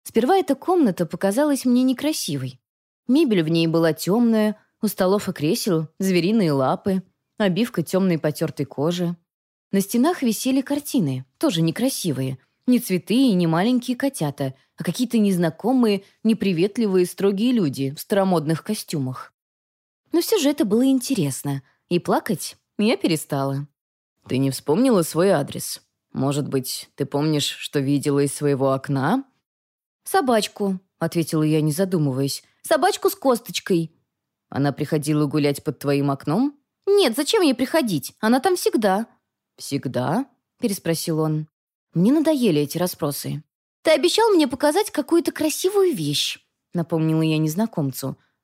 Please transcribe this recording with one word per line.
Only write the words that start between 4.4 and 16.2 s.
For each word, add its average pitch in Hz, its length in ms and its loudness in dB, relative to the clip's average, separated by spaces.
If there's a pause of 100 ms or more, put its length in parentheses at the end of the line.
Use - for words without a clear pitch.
у 226 40 0
столов 196 420 0
и - 40 -4
кресел 160 560 -2 (100)
звериные 190 540 2
лапы, 180 500 0 (360)
обивка 196 440 0
тёмной 185 360 0
потёртой 151 480 -4
кожи. 175 500 -4 (560)
На 196 80 2
стенах 247 420 0
висели 262 380 0
картины, 220 640 -2 (140)
тоже 185 240 0
некрасивые. 156 760 -2 (280)
Не 247 120 4
цветы 185 360 -2
и 262 180 4
не 180 160 2
маленькие 240 480 0
котята, 147 580 -4 (260)
а 165 40 -8
какие-то 233 340 -2
незнакомые, 202 880 2 (200)